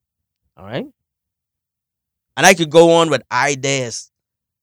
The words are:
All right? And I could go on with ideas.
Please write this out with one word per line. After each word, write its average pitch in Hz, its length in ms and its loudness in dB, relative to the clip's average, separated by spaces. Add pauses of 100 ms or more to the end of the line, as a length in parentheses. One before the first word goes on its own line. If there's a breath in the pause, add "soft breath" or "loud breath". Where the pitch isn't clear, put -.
(560)
All 90 80 -20
right? 131 220 -12 (1500)
And 151 80 2
I 196 80 6
could 165 160 -6
go 165 240 6
on 165 160 2
with 127 200 -4
ideas. 135 800 -6 (520)